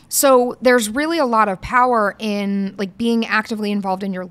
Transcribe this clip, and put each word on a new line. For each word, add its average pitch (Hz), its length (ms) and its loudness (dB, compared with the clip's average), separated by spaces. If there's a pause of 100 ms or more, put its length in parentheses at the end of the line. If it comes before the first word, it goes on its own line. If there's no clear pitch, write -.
(140)
So 254 460 4
there's 240 300 4
really 311 280 -2
a 302 60 2
lot 220 240 2
of 185 140 -4
power 240 560 2
in, 202 580 -4
like, 196 220 -8
being 233 260 0
actively 214 480 -4
involved 196 300 -4
in 196 100 -6
your 185 180 -8